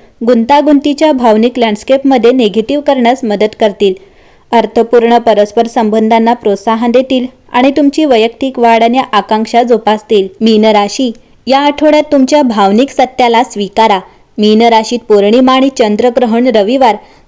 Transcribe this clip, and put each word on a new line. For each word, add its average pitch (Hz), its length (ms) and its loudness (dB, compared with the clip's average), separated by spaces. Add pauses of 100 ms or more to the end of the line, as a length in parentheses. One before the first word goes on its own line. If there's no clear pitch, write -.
(280)
गुंतागुंतीच्या 285 840 0
भावनिक 240 480 0
लँडस्केपमध्ये 247 720 0
निगेटिव्ह 240 520 -2
करण्यास 254 400 0
मदत 208 360 -2
करतील. 196 340 0 (580)
अर्थपूर्ण 233 680 0
परस्पर 226 500 0
संबंधांना 226 680 0
प्रोत्साहन 226 580 -4
देतील 254 360 0 (260)
आणि 262 240 2
तुमची 294 280 0
वैयक्तिक 254 540 -2
वाढ 226 240 2
आणि 240 180 0 (120)
आकांक्षा 220 500 0
जोपासतील. 214 640 -2 (140)
मीन 220 240 2
राशी, 208 460 0 (360)
या 262 120 2
आठवड्यात 294 520 0
तुमच्या 285 300 2
भावनिक 214 480 0
सत्याला 247 540 0
स्वीकारा. 208 560 -2 (380)
मीन 214 240 2
राशीत 226 380 0
पौर्णिमा 226 540 2
आणि 269 240 0
चंद्रग्रहण 240 680 0
रविवार 220 480 2 (320)